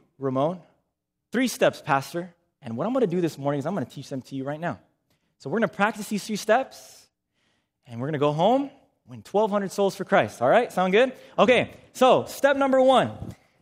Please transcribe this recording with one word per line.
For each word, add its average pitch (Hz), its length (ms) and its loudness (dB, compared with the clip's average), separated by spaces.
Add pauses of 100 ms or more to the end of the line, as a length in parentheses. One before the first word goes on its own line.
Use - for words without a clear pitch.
(180)
Ramon?" 139 440 -4 (720)
Three 247 160 -2
steps, - 340 -2
Pastor. 160 520 -4 (280)
And 113 140 -12
what 151 120 -6
I'm 240 40 -4
gonna 254 160 0
do 175 140 -4
this 160 160 -4
morning 143 220 -4
is 127 60 -6
I'm 151 80 -6
gonna 131 120 -6
teach - 240 -18
them 131 140 -10
to - 120 -16
you 135 80 -8
right 147 160 -10
now. 160 200 -10 (580)
So - 120 -12
we're 196 100 -4
gonna 208 80 -2
practice 208 400 -4
these 208 180 -6
three 214 120 -8
steps, - 720 -4 (800)
and 117 160 -12
we're 135 60 -6
gonna 156 100 -4
go 147 160 6
home, 240 380 2 (340)
win 120 160 -20
twelve 202 300 0
hundred 202 200 -2
souls 196 240 0
for - 80 -8
Christ, 123 380 0
all 127 80 4
right? 233 220 4
Sound 185 200 0
good? 254 220 2 (240)
Okay, 202 340 4 (220)
so 190 320 4
step 277 320 0
number 262 240 2
one. 208 540 2 (260)